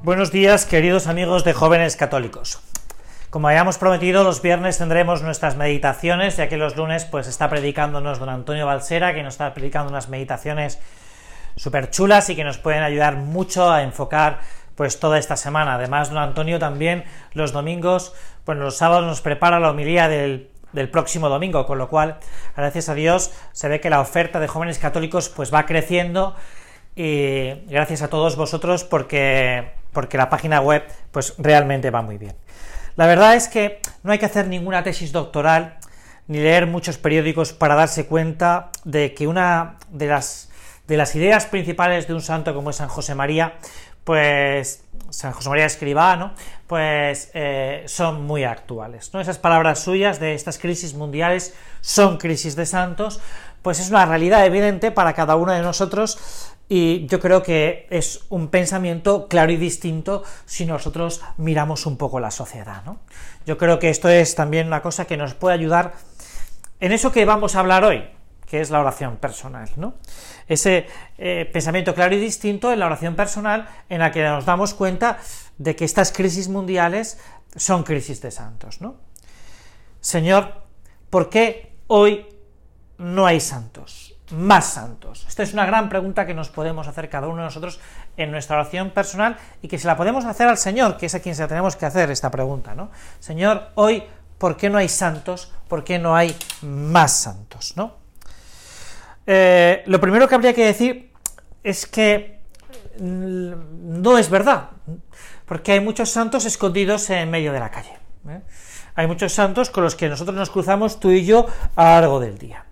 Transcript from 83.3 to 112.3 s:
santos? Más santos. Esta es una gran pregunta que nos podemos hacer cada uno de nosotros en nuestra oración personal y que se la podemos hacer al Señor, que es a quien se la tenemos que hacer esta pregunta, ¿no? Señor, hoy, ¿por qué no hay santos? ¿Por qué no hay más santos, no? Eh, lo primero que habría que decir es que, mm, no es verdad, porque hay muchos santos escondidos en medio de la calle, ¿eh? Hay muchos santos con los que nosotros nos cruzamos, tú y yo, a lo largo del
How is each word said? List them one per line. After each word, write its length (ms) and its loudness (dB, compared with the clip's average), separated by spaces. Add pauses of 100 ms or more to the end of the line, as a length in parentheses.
santos? 760 -10 (180)
Más 340 2
santos. 640 -10
Esta 160 -4
es 80 -6
una 140 0
gran 220 0
pregunta 380 -2
que 80 -8
nos 140 -8
podemos 400 -6
hacer 200 -10
cada 200 -8
uno 80 -8
de 80 -8
nosotros 340 -12 (380)
en 160 -6
nuestra 240 -4
oración 340 -2
personal 460 -2 (260)
y 60 -14
que 100 -6
se 80 -4
la 100 2
podemos 280 0
hacer 240 2
al 100 4
Señor, 380 0
que 100 -8
es 80 -6
a 60 -4
quien 160 -8
se 60 -4
la 60 -4
tenemos 280 -2
que 100 -6
hacer 240 0
esta 180 -4
pregunta, 460 -4
¿no? 160 -8 (300)
Señor, 560 -2
hoy, 260 4 (340)
¿por 200 0
qué 120 0
no 100 2
hay 100 2
santos? 640 -4 (160)
¿Por 160 -4
qué 160 -2
no 160 2
hay 200 2 (260)
más 500 2
santos, 640 -6
no? 220 -8 (1300)
Eh, 580 6
lo 140 4
primero 260 6
que 80 4
habría 200 4
que 120 4
decir 460 0 (500)
es 240 -4
que, 540 2 (580)
mm, 1040 -6
no 160 8
es 100 4
verdad, 420 2 (720)
porque 260 -6
hay 80 6
muchos 320 0
santos 360 0
escondidos 640 0
en 200 -2
medio 220 -2
de 80 -4
la 100 -6
calle, 260 -14 (320)
¿eh? 120 -12 (560)
Hay 100 0
muchos 260 -2
santos 380 2
con 140 0
los 100 0
que 140 -2
nosotros 260 -6
nos 160 -4
cruzamos, 480 0
tú 140 4
y 120 4
yo, 220 6 (300)
a 80 6
lo 60 10 (100)
largo 200 4
del 180 -6